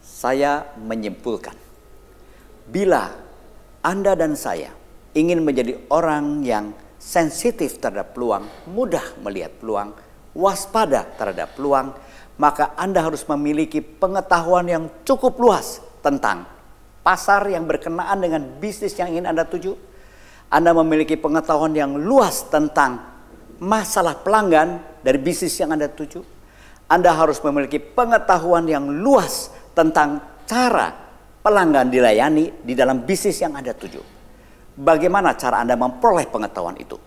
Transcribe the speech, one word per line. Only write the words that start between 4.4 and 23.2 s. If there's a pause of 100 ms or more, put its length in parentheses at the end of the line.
ingin
menjadi
orang
yang (240)
sensitif
terhadap
peluang, (160)
mudah
melihat
peluang, (400)
waspada
terhadap
peluang, (400)
maka
Anda
harus
memiliki
pengetahuan
yang (160)
cukup
luas (240)
tentang (560)
pasar
yang
berkenaan
dengan (160)
bisnis
yang
ingin
Anda
tuju. (520)
Anda
memiliki
pengetahuan
yang
luas
tentang (560)